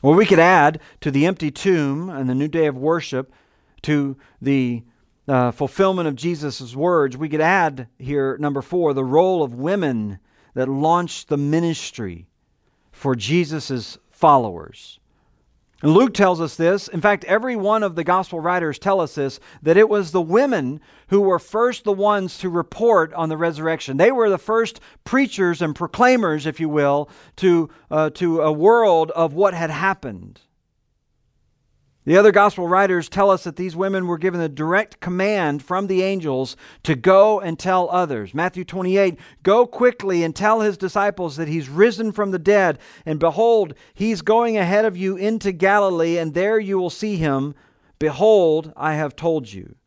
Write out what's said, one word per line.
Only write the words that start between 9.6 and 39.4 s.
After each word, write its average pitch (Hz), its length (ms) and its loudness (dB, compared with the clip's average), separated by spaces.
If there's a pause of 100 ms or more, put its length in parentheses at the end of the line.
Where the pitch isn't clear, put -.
that 127 120 -4
launched 156 600 -2
the 147 80 -2
ministry 143 920 -4 (640)
for 135 240 -4
Jesus' 139 800 -4 (120)
followers. 113 920 0 (840)
And 147 100 2
Luke 220 220 6
tells 185 260 2
us 160 160 -6
this. 180 320 0
In 170 140 -8
fact, 208 240 0
every 226 320 -2
one 208 260 0
of 180 120 -4
the 165 100 -6
gospel 180 340 -2
writers 170 400 -4
tell 196 220 0
us 151 140 -6
this, 135 260 -6 (200)
that 160 140 4
it 214 140 6
was 202 220 -2
the 180 100 0
women 165 580 0 (280)
who 196 120 2
were 190 200 2
first - 440 -2
the 208 80 -2
ones 196 460 0
to 190 100 -8
report 175 680 0
on 165 120 -4
the 160 80 -4
resurrection. 160 600 -4
They 208 160 4
were 233 160 0
the 190 80 0
first 226 420 -4 (240)
preachers 196 580 -2
and 156 140 -4
proclaimers, 180 680 0
if 160 160 -6
you 160 80 -2
will, 147 400 0 (260)
to, 170 340 2 (220)
uh, 156 200 0
to 165 280 -2
a 156 140 2
world 175 580 4
of 165 220 -2
what 185 200 2
had 170 180 -4
happened. 135 680 -6 (1700)
The 160 120 4
other 208 160 8
gospel 202 340 2
writers 185 400 2
tell 196 240 2
us 185 140 0
that 165 100 -10
these 175 220 -8
women 190 300 -2
were 175 100 -2
given 175 240 -4
a 165 80 -4
direct 160 500 -4
command 180 640 -2
from 190 240 -4
the 185 160 0
angels 156 540 -4 (260)
to 160 120 0
go 190 440 4
and 165 180 -8
tell 180 320 0
others. 147 440 -4
Matthew 175 320 -4
twenty-eight, 185 520 0 (240)